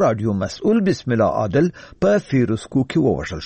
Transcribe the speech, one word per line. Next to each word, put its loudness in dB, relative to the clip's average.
راډیو 0
مسؤل 0
بسم -2
الله 2
عادل 0
په 2
فیروزکو 0
کې -2
ووژل -2